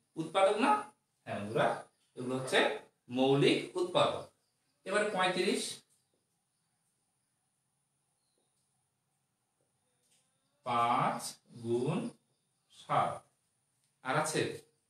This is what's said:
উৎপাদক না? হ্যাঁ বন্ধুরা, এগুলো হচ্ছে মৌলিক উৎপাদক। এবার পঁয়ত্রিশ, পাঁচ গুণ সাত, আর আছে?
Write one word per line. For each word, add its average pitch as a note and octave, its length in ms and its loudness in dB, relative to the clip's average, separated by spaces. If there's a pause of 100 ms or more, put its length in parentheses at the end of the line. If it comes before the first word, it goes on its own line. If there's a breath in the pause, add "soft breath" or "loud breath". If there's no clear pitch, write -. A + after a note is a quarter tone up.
(160)
উৎপাদক G3 420 2
না? - 340 0 (340)
হ্যাঁ - 140 -8
বন্ধুরা, A2 440 -2 (320)
এগুলো B2+ 240 -6
হচ্ছে - 400 0 (300)
মৌলিক C3+ 680 2
উৎপাদক। - 520 0 (560)
এবার G#3 280 0
পঁয়ত্রিশ, F#3 680 -2 (4000)
পাঁচ A#2+ 720 0 (280)
গুণ C#3 460 -2 (600)
সাত, - 540 -2 (800)
আর C3 120 -2
আছে? D3+ 460 -2 (280)